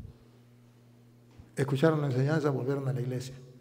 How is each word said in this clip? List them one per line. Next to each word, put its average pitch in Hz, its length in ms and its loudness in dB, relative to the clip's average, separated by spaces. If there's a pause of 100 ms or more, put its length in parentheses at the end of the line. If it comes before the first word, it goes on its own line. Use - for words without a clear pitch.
(1500)
Escucharon 143 460 4
la 143 80 0
enseñanza, 139 420 2
volvieron 135 380 -2
a 127 60 0
la - 80 -4
iglesia. 123 320 -6 (260)